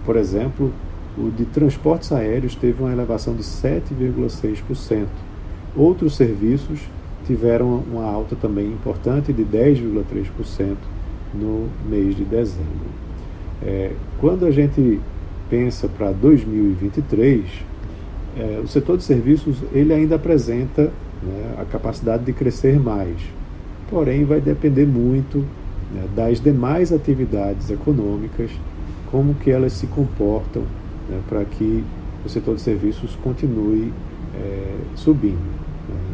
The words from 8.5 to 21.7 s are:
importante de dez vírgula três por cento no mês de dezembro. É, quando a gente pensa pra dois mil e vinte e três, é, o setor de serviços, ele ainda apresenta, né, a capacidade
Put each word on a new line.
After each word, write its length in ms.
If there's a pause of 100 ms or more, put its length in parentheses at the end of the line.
importante 640
de 100
dez 380
vírgula 280
três 200
por 180
cento 320 (560)
no 320 (240)
mês 260
de 80
dezembro. 640 (760)
É, 300 (300)
quando 260
a 60
gente 480 (500)
pensa 380
pra 240
dois 340
mil 240
e 20
vinte 260
e 40
três, 420 (960)
é, 240
o 60
setor 280
de 60
serviços, 540 (160)
ele 200
ainda 220
apresenta, 720 (360)
né, 380
a 60
capacidade 600